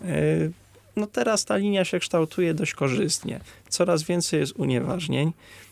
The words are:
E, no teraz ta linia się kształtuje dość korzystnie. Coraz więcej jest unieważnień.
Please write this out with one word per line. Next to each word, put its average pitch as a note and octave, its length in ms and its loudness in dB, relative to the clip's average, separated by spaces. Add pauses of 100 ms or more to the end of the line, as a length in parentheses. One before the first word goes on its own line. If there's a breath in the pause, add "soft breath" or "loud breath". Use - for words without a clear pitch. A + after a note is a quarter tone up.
E, F3 100 -2 (840)
no G#3 100 -2
teraz A3+ 380 0
ta G#3 120 0
linia G3+ 280 2
się F3 140 -2
kształtuje E3 560 0
dość D#3 200 -2
korzystnie. - 680 -2 (280 loud breath)
Coraz F3 340 2
więcej E3+ 380 0
jest C3+ 160 -2
unieważnień. C3+ 760 0 (400 loud breath)